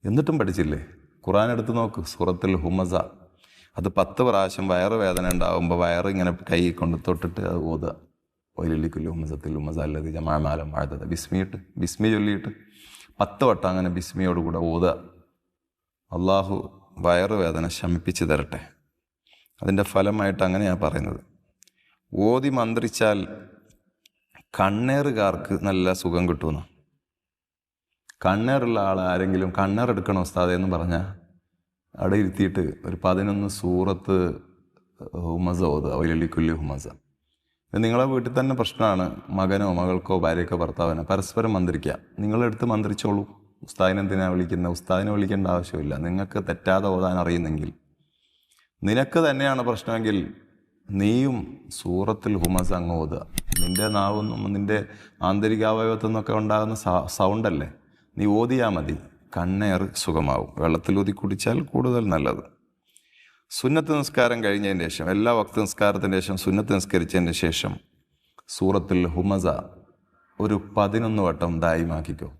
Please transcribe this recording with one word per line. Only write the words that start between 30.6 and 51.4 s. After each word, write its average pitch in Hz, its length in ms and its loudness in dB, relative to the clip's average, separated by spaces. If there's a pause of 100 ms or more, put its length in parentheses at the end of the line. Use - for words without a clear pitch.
പറഞ്ഞാൽ 85 320 -2 (880)
അവിടെ 92 280 0
ഇരുത്തിയിട്ട് 92 420 0 (240)
ഒരു 87 160 -6
പതിനൊന്ന് 98 520 0
സൂറത്ത് 92 640 0 (1040)
ഹുമസ 87 360 -2 (120)
ഓതുക, 73 280 -2
വൈലുല്ലി 82 340 2
കുല്ലി 80 260 2
ഹുമസ. 69 260 -6 (840)
ഇത് 98 140 0
നിങ്ങളെ 120 260 2
വീട്ടിൽ 123 260 -2
തന്നെ 131 220 2
പ്രശ്നമാണ്, 101 460 2 (340)
മകനോ 98 280 2 (120)
മകൾക്കോ 90 460 0
ഭാര്യക്കോ 85 360 0
ഭർത്താവിനോ 82 480 -2
പരസ്പരം 98 460 0
മന്ത്രിക്കുക. 82 400 0 (260)
നിങ്ങളെടുത്ത് 110 520 0
മന്ത്രിച്ചോളൂ. 101 500 0 (420)
ഉസ്താദിനെ 95 380 2
എന്തിനാ 95 300 0
വിളിക്കുന്നത്? 87 440 0
ഉസ്താദിനെ 98 380 0
വിളിക്കേണ്ട 98 400 0
ആവശ്യമില്ല. 78 380 -4 (120)
നിങ്ങൾക്ക് 95 320 -4 (120)
തെറ്റാതെ 95 440 2
ഓതാൻ 92 300 0
അറിയുന്നെങ്കിൽ, 80 480 -2 (1120)
നിനക്ക് 131 460 2
തന്നെയാണ് 135 420 0
പ്രശ്നമെങ്കിൽ 110 480 -2 (680)
നീയും 117 480 2 (400)